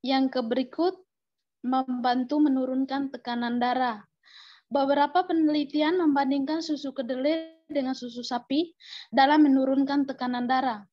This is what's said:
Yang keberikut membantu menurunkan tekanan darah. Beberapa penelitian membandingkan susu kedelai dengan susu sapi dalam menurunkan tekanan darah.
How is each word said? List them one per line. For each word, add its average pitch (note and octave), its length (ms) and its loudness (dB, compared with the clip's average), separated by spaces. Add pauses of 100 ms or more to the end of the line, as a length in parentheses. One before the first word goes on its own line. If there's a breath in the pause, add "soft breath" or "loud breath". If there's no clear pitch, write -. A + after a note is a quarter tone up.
Yang C4+ 320 2
keberikut B3+ 560 -2 (720)
membantu B3+ 720 -2
menurunkan C4+ 720 0
tekanan A#3+ 480 -6
darah. B3 480 -2 (640 loud breath)
Beberapa C#4+ 560 2
penelitian D4+ 720 2
membandingkan C#4+ 640 0
susu C#4+ 320 -6
kedelai D4 640 -4 (100)
dengan C4 300 -4
susu A#3+ 240 -10
sapi C4+ 560 -4 (320 loud breath)
dalam C#4+ 400 6
menurunkan C4+ 560 2
tekanan B3 400 -6
darah. B3 480 -2